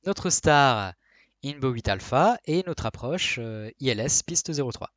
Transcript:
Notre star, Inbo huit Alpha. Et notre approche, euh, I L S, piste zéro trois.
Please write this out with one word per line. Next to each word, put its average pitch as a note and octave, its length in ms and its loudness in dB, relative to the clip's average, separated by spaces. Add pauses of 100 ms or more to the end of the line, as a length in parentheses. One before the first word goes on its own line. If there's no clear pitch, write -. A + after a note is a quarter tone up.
Notre F#3+ 240 -2
star, C3 640 4 (500)
Inbo C#3 280 -2
huit A#2 180 -4
Alpha. C3+ 560 2
Et F3 220 0
notre E3+ 180 -6
approche, - 540 -4
euh, A2 320 -8 (100)
I C3 80 0
L A2 120 0
S, C3+ 220 2
piste E3+ 300 -4
zéro C#3 180 -2
trois. - 260 -10